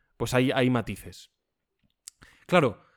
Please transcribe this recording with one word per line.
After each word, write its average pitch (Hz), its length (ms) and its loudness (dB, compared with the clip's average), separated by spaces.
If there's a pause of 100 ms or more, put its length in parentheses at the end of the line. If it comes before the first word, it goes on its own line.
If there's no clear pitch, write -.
(160)
Pues 123 180 -6
hay, 127 180 2
hay 127 180 2
matices. - 600 -6 (1120)
Claro, 147 340 2 (160)